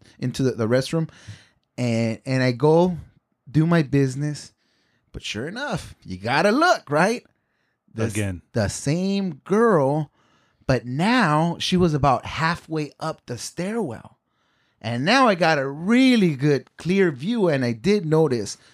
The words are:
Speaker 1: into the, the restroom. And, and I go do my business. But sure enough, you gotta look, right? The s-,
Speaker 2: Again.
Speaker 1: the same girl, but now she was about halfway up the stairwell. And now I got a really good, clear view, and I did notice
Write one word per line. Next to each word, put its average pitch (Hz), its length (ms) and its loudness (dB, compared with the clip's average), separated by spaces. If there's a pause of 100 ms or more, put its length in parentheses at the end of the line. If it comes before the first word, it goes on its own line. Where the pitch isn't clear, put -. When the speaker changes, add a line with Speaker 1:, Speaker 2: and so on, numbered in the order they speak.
(200)
Speaker 1:
into 123 240 -4
the, 127 80 2
the 110 160 -2
restroom. 135 420 0 (680)
And, 113 480 -2
and 131 180 -2
I 127 100 2
go 160 440 2 (540)
do 156 140 2
my 170 180 4
business. 139 720 -4 (580)
But - 120 -16
sure 113 240 -10
enough, 233 560 -8
you 92 140 -12
gotta 139 340 0
look, 311 380 2
right? 185 340 2 (680)
The 113 120 -4
s-, 113 80 -4
Speaker 2:
Again. 98 280 -4 (120)
Speaker 1:
the 107 160 0
same 185 760 -4
girl, 160 680 2 (560)
but 120 180 0
now 165 760 0
she - 160 -2
was 175 180 4
about 135 320 2
halfway 156 720 -6
up 156 260 -8
the 123 120 -10
stairwell. 180 800 -8 (640)
And 117 240 -4
now 254 240 4
I 208 80 4
got 160 220 2
a 135 100 -2
really 196 680 2
good, 139 420 0
clear 180 340 2
view, 185 380 -2
and 135 160 0
I 120 80 -2
did 170 320 0
notice 151 520 0 (160)